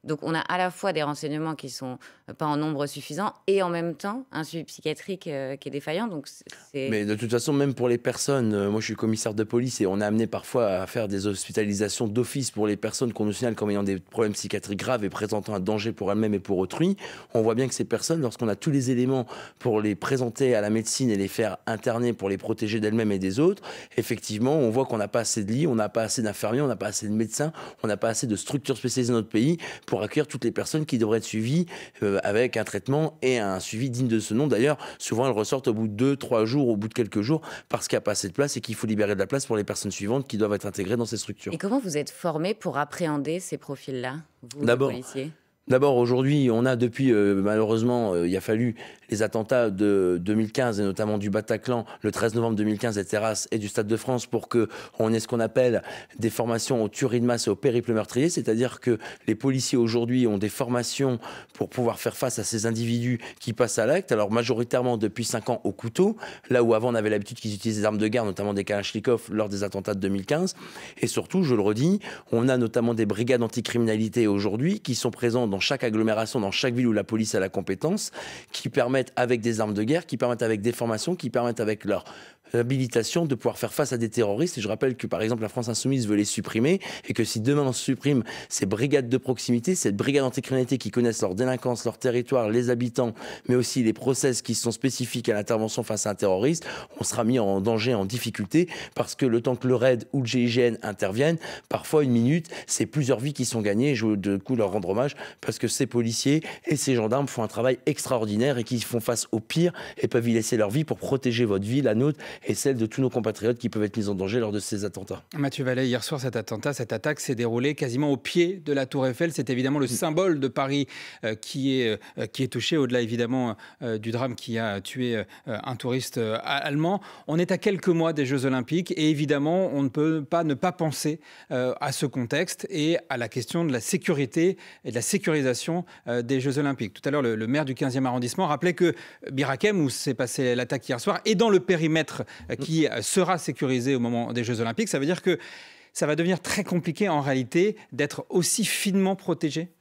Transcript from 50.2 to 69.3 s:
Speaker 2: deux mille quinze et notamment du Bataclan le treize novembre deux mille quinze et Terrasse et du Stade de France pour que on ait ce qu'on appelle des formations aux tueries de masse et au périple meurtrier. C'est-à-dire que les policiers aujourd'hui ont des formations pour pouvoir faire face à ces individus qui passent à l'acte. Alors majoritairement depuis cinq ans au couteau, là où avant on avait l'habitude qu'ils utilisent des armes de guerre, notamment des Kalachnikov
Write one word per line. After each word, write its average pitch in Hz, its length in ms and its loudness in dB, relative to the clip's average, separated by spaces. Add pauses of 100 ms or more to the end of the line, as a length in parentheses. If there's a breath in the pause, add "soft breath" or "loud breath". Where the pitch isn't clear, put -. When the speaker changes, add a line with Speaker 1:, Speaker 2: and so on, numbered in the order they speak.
Speaker 2:
deux 104 140 0
mille 110 180 0
quinze 117 280 0
et - 20 2
notamment 107 340 0
du 101 140 -2
Bataclan 110 560 -2 (160 loud breath)
le 104 80 0
treize 110 240 -2
novembre 113 220 2
deux 107 80 0
mille 107 140 0
quinze 110 200 -2
et 98 80 -2
Terrasse 107 440 -2
et 113 60 -2
du 104 120 -4
Stade 107 180 -2
de 110 100 0
France 123 300 -2
pour - 240 -4
que 113 180 4 (300 loud breath)
on 113 160 2
ait 113 40 2
ce 110 80 -4
qu'on 117 140 -2
appelle 113 420 2 (360 loud breath)
des 110 100 0
formations 117 560 0
aux 104 60 -2
tueries 120 320 0
de - 20 2
masse 120 220 0
et 110 40 2
au 95 60 2
périple 120 380 0
meurtrier. 120 340 0
C'est-à-dire 120 520 0
que 113 180 2 (280 loud breath)
les 110 80 2
policiers 131 440 0
aujourd'hui 120 480 4
ont 104 100 4
des 101 140 0
formations 123 680 0 (360 loud breath)
pour - 160 -4
pouvoir 117 280 0
faire - 200 -4
face 127 200 0
à 104 60 -2
ces 113 220 -2
individus 117 520 0 (220 loud breath)
qui 113 140 -6
passent 120 240 2
à 110 80 4
l'acte. 160 260 2
Alors 104 180 2
majoritairement 120 680 2
depuis 107 260 -2
cinq - 240 -4
ans 120 160 -2
au 101 80 0
couteau, 185 460 0 (320 loud breath)
là 123 120 6
où 113 120 6
avant 113 180 2
on - 20 0
avait 107 140 2
l'habitude 104 320 -2
qu'ils 107 140 -4
utilisent 107 240 -2
des 101 80 0
armes 107 100 2
de 110 120 2
guerre, 113 180 2
notamment 101 260 -2
des 98 120 -2
Kalachnikov 104 680 0